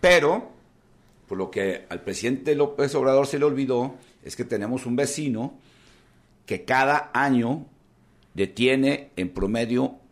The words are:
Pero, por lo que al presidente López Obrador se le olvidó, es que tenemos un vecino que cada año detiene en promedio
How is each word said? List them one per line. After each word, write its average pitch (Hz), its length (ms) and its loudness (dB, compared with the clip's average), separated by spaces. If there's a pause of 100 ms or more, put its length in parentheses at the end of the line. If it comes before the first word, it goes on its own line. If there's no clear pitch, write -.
Pero, 175 500 4 (800)
por 92 100 -8
lo 95 120 -4
que 98 380 -4
al 90 140 -10
presidente 131 520 -2
López 143 420 0
Obrador 135 300 4
se 143 140 -4
le 147 40 2
olvidó, 135 500 0 (300)
es - 120 -12
que 123 80 -6
tenemos 117 420 -4
un 120 100 -2
vecino 139 580 -2 (920)
que - 180 -6
cada 135 500 2
año 131 520 0 (680)
detiene 135 840 0
en 90 140 -4
promedio 117 640 -2 (180)